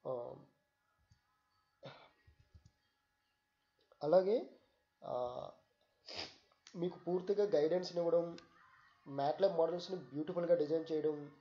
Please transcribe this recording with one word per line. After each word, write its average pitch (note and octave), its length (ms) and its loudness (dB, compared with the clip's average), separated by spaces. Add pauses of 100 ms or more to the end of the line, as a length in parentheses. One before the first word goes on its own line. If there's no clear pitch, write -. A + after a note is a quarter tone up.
ఆ, - 80 -4 (4000)
అలాగే, F#3 340 4 (640)
ఆ, - 120 -8 (1600)
మీకు F3 240 -6
పూర్తిగా F#3 460 0
గైడెన్స్‌ని E3+ 560 2
ఇవ్వడం, E3+ 260 4 (800)
మ్యాట్లాబ్ D3+ 500 2
మోడల్స్‌ని E3+ 500 0
బ్యూటిఫుల్‌గా E3+ 480 0
design D#3 360 0
చేయడం D3+ 260 0 (240)